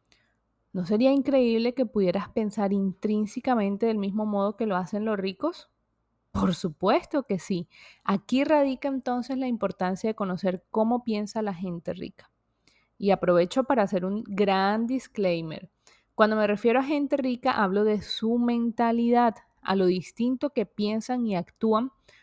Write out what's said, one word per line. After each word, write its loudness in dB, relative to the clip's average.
¿No -4
sería 4
increíble 2
que 0
pudieras 0
pensar -2
intrínsecamente -2
del 0
mismo -2
modo -2
que -4
lo 0
hacen -4
los -2
ricos? -6
Por 0
supuesto -2
que -4
sí. -6
Aquí 0
radica 0
entonces -4
la -4
importancia -2
de -2
conocer -4
cómo 0
piensa -4
la -4
gente -8
rica. -14
Y 0
aprovecho 2
para 2
hacer -2
un -4
gran 0
disclaimer. -4
Cuando 4
me 2
refiero 4
a 0
gente 0
rica, -2
hablo 2
de 2
su -2
mentalidad, 2
a 0
lo 4
distinto 0
que -2
piensan -4
y 0
actúan, -2